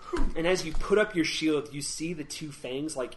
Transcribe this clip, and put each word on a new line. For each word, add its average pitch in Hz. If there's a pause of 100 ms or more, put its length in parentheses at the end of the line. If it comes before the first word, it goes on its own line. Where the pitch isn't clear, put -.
(340)
And 165
as 185
you 156
put 196
up 208
your 160
shield, 156
you 143
see 160
the 156
two 151
fangs, 139
like, 120